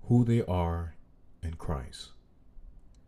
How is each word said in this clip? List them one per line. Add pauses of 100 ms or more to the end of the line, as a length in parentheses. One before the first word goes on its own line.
who
they
are (460)
in
Christ. (1000)